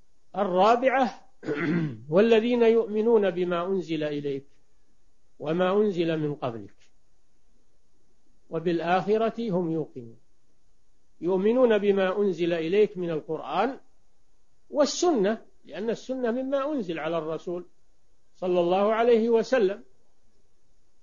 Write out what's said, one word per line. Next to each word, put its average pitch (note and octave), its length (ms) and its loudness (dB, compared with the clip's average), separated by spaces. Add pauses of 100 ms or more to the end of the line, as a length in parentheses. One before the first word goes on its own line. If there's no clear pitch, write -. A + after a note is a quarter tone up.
(360)
الرابعة: A3 840 2 (220)
<clears throat> D3 720 -4
"والذين A3+ 480 4
يؤمنون A3 680 4
بما F3 360 -2
أنزل D#3+ 380 -4
إليك C#3+ 400 -6 (920)
وما F3+ 340 0
أنزل F3 460 0
من D3 160 -4
قبلك A2+ 400 -8 (1800)
وبالآخرة F#3 1000 -2
هم F3 200 -2
يوقنون". B2+ 480 -8 (1000)
يؤمنون G#3+ 580 2
بما G3 400 0
أنزل F3 340 -2
إليك F3+ 460 0
من E3+ 120 -4
القرآن D#3+ 680 -4 (920)
والسنة، B3 720 0 (220)
لأن F#3+ 260 -8
السنة B3 400 -4
مما C4+ 420 -4
أنزل F3 260 -6
على D#3+ 200 -4
الرسول E3 480 -8 (680)
صلى F3+ 240 0
الله F#3+ 340 2
عليه A#3 340 4
وسلم، A3+ 540 2 (1200)